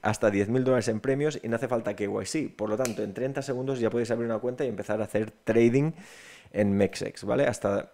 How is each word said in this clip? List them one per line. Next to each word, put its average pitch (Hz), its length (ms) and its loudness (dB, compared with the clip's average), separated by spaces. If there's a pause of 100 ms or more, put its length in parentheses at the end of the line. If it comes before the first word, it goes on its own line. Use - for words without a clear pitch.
hasta 107 280 2
diez 101 180 2
mil 127 160 2
dólares 123 240 2
en 110 120 0
premios 143 420 0
y - 60 -6
no 117 80 0
hace 131 120 -2
falta 113 260 -2
K 104 100 -4
Y 101 220 -2
C. 156 280 -4
Por 107 140 -4
lo 107 80 0
tanto, 113 260 -2
en 101 120 -6
treinta 135 260 -4
segundos 131 380 -4
ya 113 100 2
podéis 117 220 0
abrir 117 160 -2
una 113 140 -2
cuenta 127 240 -4
y 127 40 -2
empezar 104 320 -4
a 107 40 -2
hacer 110 260 -2
trading 120 640 4 (600)
en 101 240 2
Mexex, - 480 0
¿vale? 127 220 2
Hasta, 101 460 0